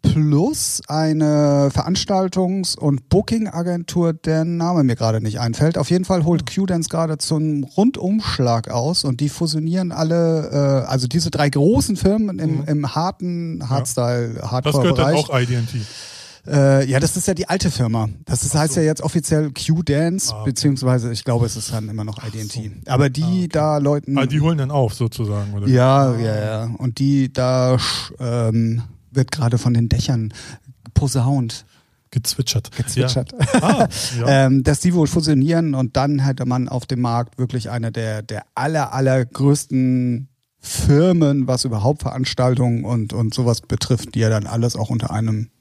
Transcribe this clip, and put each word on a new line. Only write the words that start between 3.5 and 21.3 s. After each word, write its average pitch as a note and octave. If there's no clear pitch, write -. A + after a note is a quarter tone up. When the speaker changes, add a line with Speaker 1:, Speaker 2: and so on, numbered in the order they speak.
Speaker 1:
deren D#3+
Name E3
mir A#2+
gerade A2+
nicht A2
einfällt. C3+
Auf -
jeden F3+
Fall F3+
holt E3
Speaker 2:
Hm. -
Speaker 1:
Q-Dance F3
gerade D#3+
zum D3+
Rundumschlag F#3
aus B2
und B2+
die D3
fusionieren E3
alle, D#3
äh, -
also B2+
diese E3
drei D3
großen G3
Firmen G3
im, D3+
Speaker 2:
Mhm. C#3+
Speaker 1:
im D3
harten E3+
Speaker 2:
Ja. B2
Speaker 1:
Hardstyle, A#2+
Speaker 2:
Das -
gehört -
dann -
Speaker 1:
Hardcore-Bereich. D#3
Speaker 2:
auch C#3+
I B2
D B2
and A2+
T. A#2+
Speaker 1:
Äh, C#3
ja, C3
das D#3+
ist F3+
ja G3
die F3
alte F3+
Firma. A2+
Das -
ist, -
Speaker 2:
Ach D3+
Speaker 1:
heißt D#3
Speaker 2:
so. F3
Speaker 1:
ja D#3
jetzt D#3
offiziell D3+
Q-Dance, D#3+
Speaker 2:
Ah, G#2+
okay. C3+
Speaker 1:
beziehungsweise B2+
ich A2+
glaube, A#2+